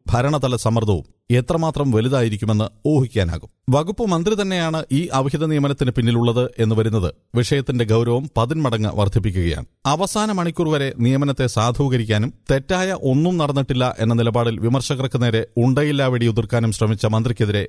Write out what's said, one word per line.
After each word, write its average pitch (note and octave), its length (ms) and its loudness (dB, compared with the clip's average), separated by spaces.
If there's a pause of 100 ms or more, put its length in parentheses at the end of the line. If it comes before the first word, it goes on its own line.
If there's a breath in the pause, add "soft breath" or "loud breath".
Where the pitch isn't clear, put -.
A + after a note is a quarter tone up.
ഭരണതല C3 480 0
സമ്മർദ്ദവും A2 800 0
എത്രമാത്രം D3 560 0
വലുതായിരിക്കുമെന്ന് A2 960 0
ഊഹിക്കാനാകും. G#2+ 640 0 (200)
വകുപ്പ് E3 340 0
മന്ത്രി G3 380 0
തന്നെയാണ് E3+ 500 -4
ഈ D3+ 220 0
അവിഹിത C#3 320 0
നിയമനത്തിന് C#3+ 460 0
പിന്നിലുള്ളത് A#2+ 580 2 (100)
എന്ന് A2 160 2
വരുന്നത് G#2+ 380 0 (220)
വിഷയത്തിന്റെ B2+ 500 0
ഗൗരവം A#2 520 0
പതിന്മടങ്ങ് A#2 560 0
വർദ്ധിപ്പിക്കുകയാണ്. F#2+ 720 0 (200)
അവസാന G3 460 0
മണിക്കൂർ E3+ 380 -2
വരെ C#3+ 300 -2
നിയമനത്തെ C3 480 0
സാധൂകരിക്കാനും A#2 840 0 (180)
തെറ്റായ F#3 520 0
ഒന്നും D3+ 340 2
നടന്നിട്ടില്ല C3+ 640 0
എന്ന A2+ 140 2
നിലപാടിൽ A#2 460 0
വിമർശകർക്ക് B2+ 640 -2
നേരെ A2+ 240 0 (100)
ഉണ്ടയില്ലാ C#3 500 2
വെടിയുതിർക്കാനും A#2 640 0
ശ്രമിച്ച G#2+ 340 0
മന്ത്രിക്കെതിരെ A2 640 0